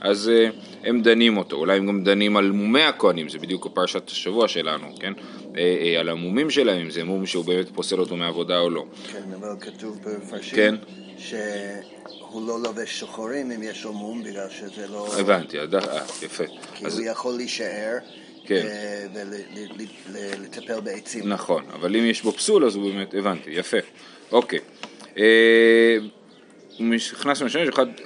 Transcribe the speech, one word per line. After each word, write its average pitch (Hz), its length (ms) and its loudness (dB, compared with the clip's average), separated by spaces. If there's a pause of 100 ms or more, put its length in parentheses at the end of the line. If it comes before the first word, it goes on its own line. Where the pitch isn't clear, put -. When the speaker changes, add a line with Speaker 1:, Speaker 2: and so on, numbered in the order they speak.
Speaker 1:
אז, 101 280 2
אה, 113 200 8 (340)
הם 117 180 2
דנים 113 360 8
אותו. 87 180 -2
אולי 87 220 4
הם 98 100 2
גם 101 160 0
דנים 104 340 4
על 98 140 4
מומי 110 320 4
הכהנים, 85 460 2
זה 76 100 -10
בדיוק 87 340 -6
פרשת 92 360 -2
השבוע 104 380 0
שלנו, 78 400 -2 (120)
כן? 98 140 -6 (440)
אה, 87 240 2
אה, 85 180 2
על 82 100 -2
המומים 90 400 -2
שלהם, 117 320 2
אם 82 100 -8
זה 82 120 -6
מום 95 220 -2
שהוא 87 200 -4
באמת 90 240 0
פוסל 92 300 -4
אותו 87 160 -2
מעבודה 87 440 -2
או 87 100 2
לא. 78 160 -4 (260)
Speaker 2:
כן, 101 100 -12 (180)
אבל 104 100 -10 (100)
כתוב 104 440 -14
במפרשים 104 520 -10
Speaker 1:
כן. 107 200 6 (460)
Speaker 2:
שהוא 104 1300 -10
לא 117 140 -4
לובש 110 380 -6
שחורים 123 520 -8
אם 110 120 -10
יש 104 200 -10
לו 107 100 -10
מום, 107 300 -8
בגלל 98 260 -10
שזה 98 380 -14
לא 101 320 -6
Speaker 1:
הבנתי, 90 400 2
הד-, 76 160 -4
אה, 76 280 -2 (180)
יפה. 80 220 -6 (320)
Speaker 2:
כי - 100 -12
Speaker 1:
אז 92 140 -6
Speaker 2:
הוא 113 80 -4
יכול 123 260 -6
להישאר, 113 640 -6 (480)
Speaker 1:
כן. 101 100 0
Speaker 2:
אה, 104 580 -4
ול-, 101 220 -10 (200)
ל-, 101 260 -14
ל-, 98 360 -16
ל-, 98 260 -10
לטפל 110 360 -10
בעצים. 104 500 -8
Speaker 1:
נכון, 87 340 -2 (100)
אבל 87 220 -2
אם 117 100 4
יש 113 160 0
בו 110 100 0
פסול, 190 340 4
אז 104 100 2
הוא 101 160 -2
באמת, 98 220 -6
הבנתי, 95 360 -2
יפה. 90 280 -2 (540)
אוקיי. 123 280 4 (580)
אה, 113 800 8 (840)
ומש-, 117 340 0
הכנסנו 139 320 -2
לשם 127 140 -2 (100)
אחד 127 160 4 (200)